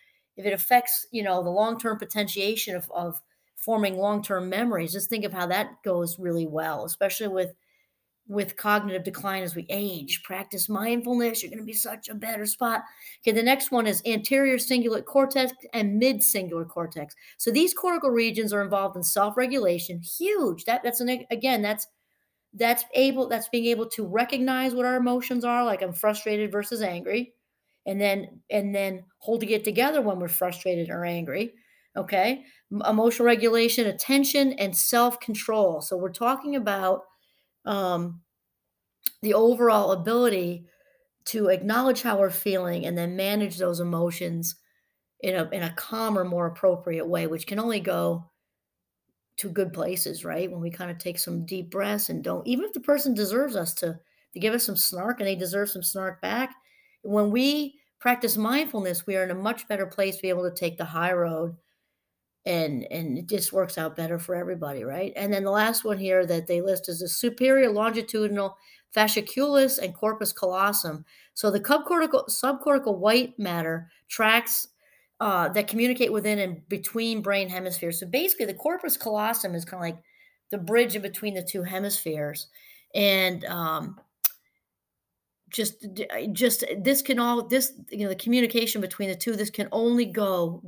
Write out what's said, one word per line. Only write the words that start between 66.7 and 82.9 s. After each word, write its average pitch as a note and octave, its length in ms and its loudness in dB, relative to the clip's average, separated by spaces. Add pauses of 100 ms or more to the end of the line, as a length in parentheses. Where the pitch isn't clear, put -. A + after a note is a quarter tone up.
is E3 100 -6
the F3+ 80 -6
superior B3 640 4
longitudinal G#3+ 880 0 (380)
fasciculus C4 840 4
and F3 140 -4
corpus G#3+ 400 -2
callosum. F#3 720 0 (280)
So - 160 0
the G3+ 100 2
cub-cortical, D4+ 720 2
subcortical C4+ 680 2
white A#3 420 2
matter E3+ 500 -4 (200)
tracts, A3+ 580 2 (520)
uh, F3+ 300 2
that G#3 180 0
communicate B3 440 2
within G#3 280 0
and F3+ 280 -4
between A3+ 540 -4
brain G3 260 0
hemispheres. F3+ 520 -6
So F#3 80 -8
basically, C#4 400 0
the F#3+ 80 -6
corpus E4 420 -2
callosum G#3+ 560 -2
is E3+ 100 -4
kinda F3+ 160 -12
like E3+ 180 -6 (520)
the G3+ 80 -6
bridge A3 380 2
in G#3 80 -4
between G3 320 -6
the F3+ 80 -4
two F3+ 180 -6
hemispheres. F3 880 -4 (480)